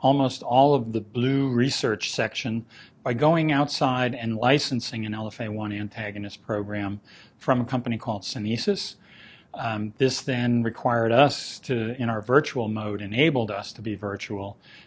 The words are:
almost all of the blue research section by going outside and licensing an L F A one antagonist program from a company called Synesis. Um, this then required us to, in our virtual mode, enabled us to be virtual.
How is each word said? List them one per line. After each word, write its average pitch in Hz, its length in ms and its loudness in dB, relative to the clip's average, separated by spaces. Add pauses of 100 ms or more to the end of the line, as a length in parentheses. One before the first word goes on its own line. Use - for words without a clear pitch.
almost 135 400 4
all 135 320 6
of 113 180 0
the 110 80 0
blue 131 480 0
research 123 640 0
section 110 540 -4 (360)
by 123 120 -2
going 156 360 4
outside 131 640 0
and 113 220 -4
licensing 120 680 2
an 107 80 -4
L 110 120 -6
F - 140 -10
A 110 80 -6
one 107 240 -4
antagonist 104 720 -8
program 104 580 -4 (380)
from 123 240 2
a - 20 0
company 120 320 -4
called 107 260 -6
Synesis. - 720 -4 (580)
Um, 107 420 -6
this 131 240 2
then 123 420 2
required 113 480 0
us 143 500 4
to, 120 400 -4
in 117 100 0
our 110 100 -2
virtual 127 480 2
mode, 107 320 -4
enabled 113 500 0
us 101 220 -8
to - 80 -16
be 104 140 -4
virtual. 101 640 -8 (280)